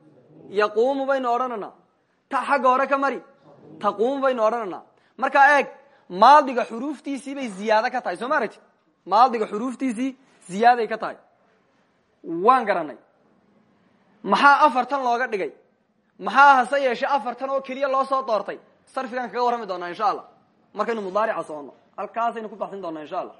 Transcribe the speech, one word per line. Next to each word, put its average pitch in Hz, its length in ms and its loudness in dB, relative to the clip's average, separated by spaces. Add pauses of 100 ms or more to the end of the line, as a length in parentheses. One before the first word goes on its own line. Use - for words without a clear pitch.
(500)
Yaquumu 220 560 0
baynu 262 240 -2
odhanaynaa. 240 420 -4 (580)
Ta 277 120 -4
xagga 254 280 2
hore 262 180 2
ka 277 100 0
mari. 269 220 -4 (600)
Taquumu 233 420 -2
baynu 254 220 0
odhanaynaa. 214 400 -2 (340)
Markaa 277 400 6
eeg, 262 100 0 (420)
maadiga 247 540 6
xuruuftiisii 269 720 -10
bay 269 140 -8
ziyaado 220 420 0
ka 247 100 -4
tahay. 180 160 -6
Soo 220 100 -8
ma - 100 -2
aragtid? 110 240 -4 (440)
Maadiga 226 400 4
xuruuftiisii 247 720 -6 (320)
ziyaaday 226 380 4
ka 220 100 -6
tahay. 160 200 -8 (1040)
Waan 214 420 2
garanay. 165 320 -4 (1300)
Maxaa 277 420 4
afartan 254 380 -2
looga 240 240 -2
dhigay? 180 240 -6 (680)
Maxaa 269 360 6
hase 262 280 2
yeeshe 240 220 -2
afartan 254 440 -4
oo 269 120 -4
keliya 269 260 -6
loo 262 180 0
soo 262 220 -2
doortay? 190 320 -4 (260)
Sarfigaan 254 440 -8
kaga 233 140 -4
warrami 240 240 -2
doonaa, 175 220 -8
insha 180 160 -4
Allah. 160 200 -2 (500)
Markaynu 214 260 -4
mudaarica 196 420 -2
soconno. 147 300 -16 (240)
Halkaasaynu 220 520 -6
ku 214 60 -18
baxsin 196 260 -10
doonaa, 160 200 -10
insha 151 180 -10
Allah. 127 200 -12